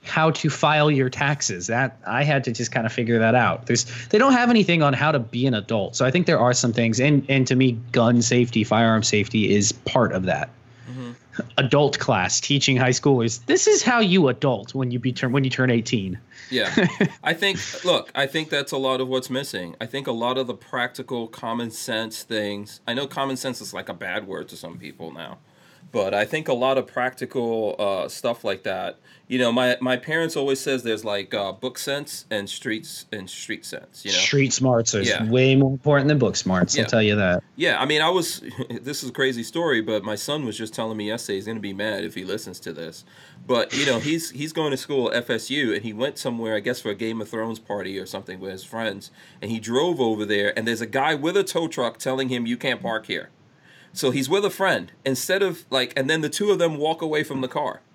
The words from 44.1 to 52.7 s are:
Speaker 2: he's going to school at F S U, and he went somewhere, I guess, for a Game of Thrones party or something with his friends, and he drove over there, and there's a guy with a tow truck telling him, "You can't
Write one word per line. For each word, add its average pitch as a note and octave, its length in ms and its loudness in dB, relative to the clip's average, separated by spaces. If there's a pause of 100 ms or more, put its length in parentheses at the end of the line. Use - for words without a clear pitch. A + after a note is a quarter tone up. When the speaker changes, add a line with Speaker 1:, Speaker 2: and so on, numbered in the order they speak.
Speaker 2:
he's D3+ 220 -10
going D3+ 180 -2
to C3+ 60 -2
school C3 340 -2
at - 40 -2
F A#2 140 -4
S A#2 200 -4
U, C3 240 0
and G#2 100 -4
he A2 100 -8
went B2+ 240 -4
somewhere, A#2 380 -4
I G#2 40 0
guess, A2+ 220 -4
for A2+ 100 -6
a G2+ 40 -4
Game A2+ 260 -6
of G#2 80 -10
Thrones A2+ 300 -6
party F#2+ 400 -6
or F#2 60 -10
something F#2+ 340 -12
with F#2+ 120 -10
his F#2+ 120 -12
friends, A2 480 -8 (300)
and G#2 100 -6
he A2+ 80 -4
drove C3+ 400 0
over A2 260 0
there, G2+ 320 0
and A2 100 -2
there's A2+ 140 -2
a A#2 60 -4
guy C3+ 260 0
with D#3 240 -2
a G3 60 2
tow E3 240 -4
truck B2 300 -4
telling C3 320 -4
him, A#2+ 160 -2
"You A#2+ 120 -2
can't B2 240 -4